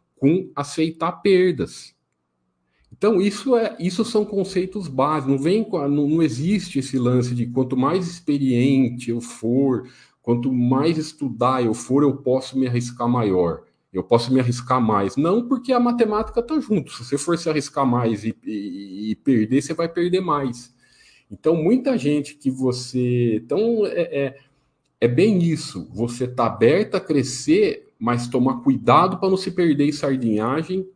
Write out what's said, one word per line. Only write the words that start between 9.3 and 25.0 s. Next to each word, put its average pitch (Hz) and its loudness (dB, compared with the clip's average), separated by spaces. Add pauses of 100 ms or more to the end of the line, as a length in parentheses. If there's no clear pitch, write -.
quanto 120 0
mais 131 2
estudar 127 -2
eu 110 0
for, 135 0
eu 139 2
posso 131 -2
me 131 2
arriscar 120 -2
maior. 92 2 (300)
Eu 92 -4
posso 123 2
me 131 4
arriscar 123 0
mais. 101 0
Não, 196 0
porque 262 -2
a 240 2
matemática 233 0
tá 294 -2
junto. 202 -2
Se 120 -14
você 139 -4
for 170 -2
se 170 -4
arriscar 147 -2
mais 117 0
e, 110 -4
e, 101 -8
e 107 -4
perder, 127 2
você 165 -6
vai 165 -4
perder 175 0
mais. 143 -4 (560)
Então, 156 0
muita 240 2
gente 147 -2
que - -4
você, 123 0
então, 214 0
é, 170 -2 (240)
é, 131 -8 (640)